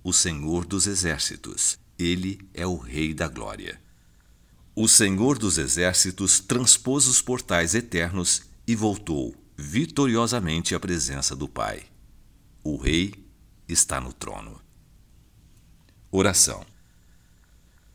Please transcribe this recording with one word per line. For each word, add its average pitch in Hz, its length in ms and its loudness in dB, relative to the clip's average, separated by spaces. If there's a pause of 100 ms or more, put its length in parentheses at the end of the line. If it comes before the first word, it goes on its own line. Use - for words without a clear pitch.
O 92 120 -2
Senhor 85 520 0
dos 95 220 0
Exércitos. - 880 -2 (220)
Ele 92 400 -2 (140)
é 85 120 -6
o 90 120 -2
Rei 76 360 -4
da 82 140 -4
Glória. 101 540 -12 (920)
O 110 140 2
Senhor 110 500 6
dos 101 200 0
Exércitos 90 840 2
transpôs 131 680 2
os 127 140 4
portais 87 540 -2
eternos 90 680 -2 (220)
e 117 80 0
voltou 87 640 -2 (220)
vitoriosamente 113 1160 0
à 82 60 -2
presença 69 560 -2
do 69 140 -6
Pai. 52 340 -6 (800)
O 76 140 -4
Rei 82 360 2 (540)
está 82 320 0
no 62 140 -10
trono. 53 480 -14 (1500)
Oração. 92 560 2 (1300)